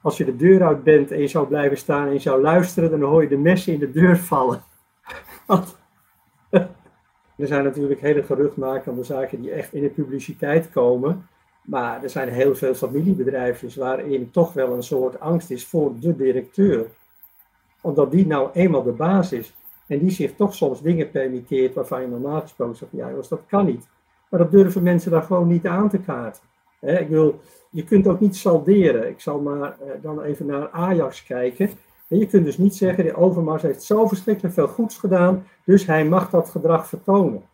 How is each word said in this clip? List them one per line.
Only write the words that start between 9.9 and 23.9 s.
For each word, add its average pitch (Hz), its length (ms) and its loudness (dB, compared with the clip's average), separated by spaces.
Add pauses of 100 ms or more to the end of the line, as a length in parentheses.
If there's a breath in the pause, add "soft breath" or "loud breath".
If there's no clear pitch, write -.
komen. 127 580 -2 (340 soft breath)
Maar 123 400 -8
er 135 80 -10
zijn 131 180 -6
heel 127 260 2
veel 131 200 -2
familiebedrijfjes 131 1000 -4
waarin 131 540 -6
toch 170 220 0
wel 131 200 -2
een 123 100 -6
soort 127 380 -4
angst 165 300 -4
is 123 160 -10
voor 151 340 -2
de 165 160 -2
directeur. 131 680 0 (960)
Omdat 143 300 0
die 180 160 4
nou 139 260 -2
eenmaal 170 300 2
de 120 100 -2
baas 170 400 0
is. 117 220 -10 (320)
En 143 120 -4
die 180 120 2
zich 147 240 -4
toch 196 200 -2
soms 135 280 -4
dingen 160 280 -2
permitteert 131 640 -2
waarvan 127 260 -6
je 127 80 -8
normaal 139 320 -6
gesproken 120 360 -8
zegt, - 180 -18
"Ja, 120 140 -10
jongens, 131 200 -12
dat 151 180 -8
kan 202 200 0
niet." 120 220 -4 (400)